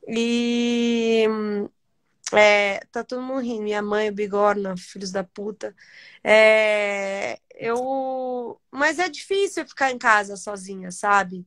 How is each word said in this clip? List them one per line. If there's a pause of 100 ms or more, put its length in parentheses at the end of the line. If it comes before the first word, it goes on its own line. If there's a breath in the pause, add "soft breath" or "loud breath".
E, (1040)
é, (120)
tá
todo
mundo
rindo.
Minha
mãe,
o
Bigorna,
filhos
da
puta. (480 loud breath)
É, (160)
eu, (120)
mas
é
difícil
ficar
em
casa
sozinha,
sabe?